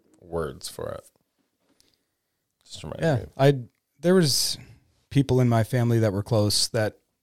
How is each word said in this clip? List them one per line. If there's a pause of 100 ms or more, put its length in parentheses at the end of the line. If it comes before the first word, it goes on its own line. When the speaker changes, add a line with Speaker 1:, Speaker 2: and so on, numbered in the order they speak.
(220)
Speaker 1:
words
for
it. (1600)
Just
remind
Speaker 2:
Yeah,
Speaker 1:
me. (120)
Speaker 2:
I, (400)
there
was (520)
people
in
my
family
that
were
close
that (240)